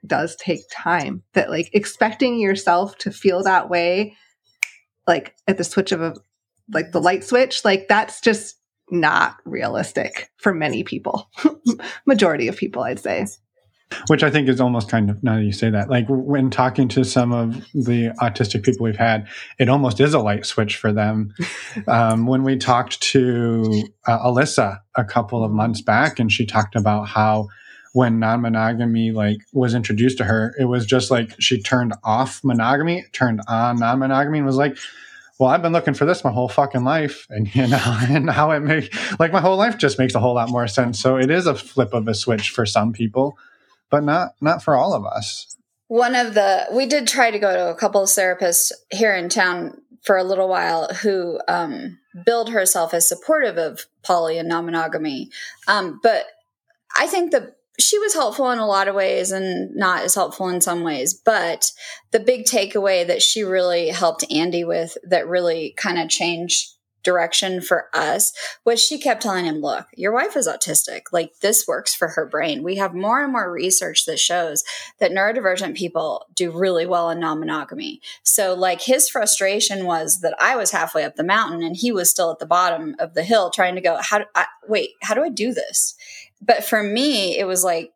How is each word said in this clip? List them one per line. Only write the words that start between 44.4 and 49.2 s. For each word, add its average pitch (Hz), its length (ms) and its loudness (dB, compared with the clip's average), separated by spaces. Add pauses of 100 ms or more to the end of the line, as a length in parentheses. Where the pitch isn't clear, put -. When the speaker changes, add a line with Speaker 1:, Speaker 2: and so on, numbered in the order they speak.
Speaker 2:
not 151 220 0
for 151 140 2
all 170 160 2
of 104 120 -4
us. - 500 -8 (320)
Speaker 3:
One 240 280 2
of 240 180 0
the, 196 400 2
we 262 120 2
did 254 220 0
try 233 240 2
to 208 80 -4
go 202 140 2
to 180 160 0
a 165 60 -4
couple 196 280 2
of 190 60 0
therapists 180 640 2 (200)
here 208 240 2
in 175 140 -4